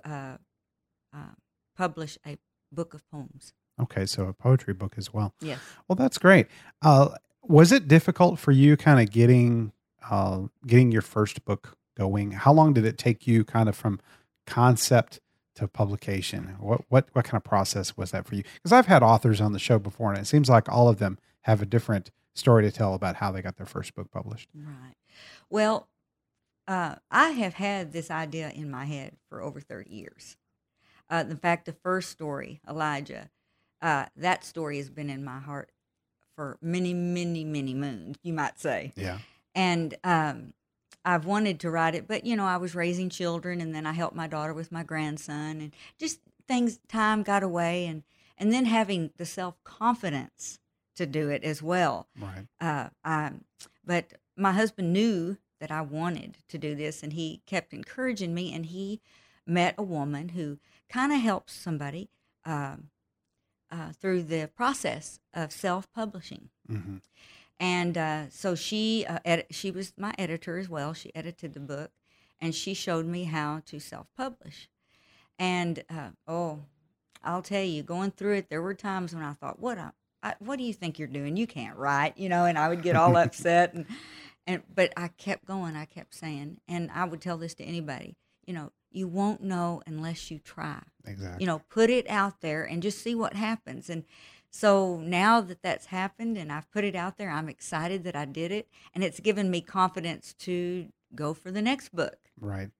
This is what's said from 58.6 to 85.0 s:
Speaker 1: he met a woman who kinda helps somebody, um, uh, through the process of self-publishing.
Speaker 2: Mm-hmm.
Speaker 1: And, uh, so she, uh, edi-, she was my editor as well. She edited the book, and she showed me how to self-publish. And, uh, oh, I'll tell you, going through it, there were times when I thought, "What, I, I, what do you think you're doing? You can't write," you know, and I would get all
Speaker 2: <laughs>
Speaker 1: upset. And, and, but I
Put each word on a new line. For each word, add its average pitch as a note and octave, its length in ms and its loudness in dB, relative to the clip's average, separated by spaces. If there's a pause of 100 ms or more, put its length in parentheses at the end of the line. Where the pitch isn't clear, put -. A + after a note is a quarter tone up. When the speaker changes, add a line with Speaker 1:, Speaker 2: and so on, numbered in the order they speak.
Speaker 1:
he G3 340 -10 (460)
met E3+ 320 0
a G#3 60 -6
woman D3+ 460 -6
who D#3 280 -8 (300)
kinda C#4 300 -2
helps A3 340 -2
somebody, D#3 560 -8 (360)
um, D3 460 -8 (800)
uh, D#3+ 220 -12
through F#3 320 -2
the D#3 320 -6
process A#3+ 640 -6 (140)
of D#3+ 180 -8
self-publishing. F#3+ 960 -8 (220)
Speaker 2:
Mm-hmm. G2 260 -10 (640)
Speaker 1:
And, F3 400 -2
uh, D#3 320 -4
so F#3 240 -6
she, A3 520 -2
uh, E3 180 -8
edi-, E3+ 260 -2
she F#3+ 200 -8
was F3+ 260 -10
my G3+ 220 -8
editor E3 400 -8
as F#3+ 100 -10
well. D3+ 240 -8
She - 220 -16
edited D#3+ 400 -14
the D3 60 -16
book, C#3+ 300 -12 (480)
and E3 160 -6
she F#3+ 200 -8
showed E3 320 -4
me F3 180 -6
how D#3 420 -6
to D3 140 -18
self-publish. - 880 -14 (720)
And, F3 520 -2
uh, D3 200 -12 (180)
oh, D#3+ 320 -6 (640)
I'll F3 180 -4
tell G3 220 -4
you, D#3 180 -4
going F#3 280 -6
through G3+ 240 -4
it, G3 160 -4
there D#3 120 -6
were F#3+ 120 -6
times F#3 400 -8
when D#3+ 100 -8
I D3 80 -8
thought, - 260 -12
"What, A3+ 200 -6
I, E3 120 -12 (320)
I, - 160 -8
what B3+ 200 -10
do B3+ 60 -8
you A3+ 100 -6
think D#3+ 240 -10
you're D3+ 100 -10
doing? C#3+ 280 -6
You A3+ 100 -2
can't A#2+ 300 -12
write," C#3+ 420 -2
you F#3+ 100 -6
know, F3 160 2
and E3+ 140 2
I D3+ 100 2
would E3+ 140 -2
get E3+ 120 2
all E3+ 220 6
Speaker 2:
<laughs> E3+ 80 6
Speaker 1:
upset. F3 500 2
And, E3+ 120 -10 (600)
and, F3+ 160 -6 (100)
but F#3 240 0
I F3 120 -8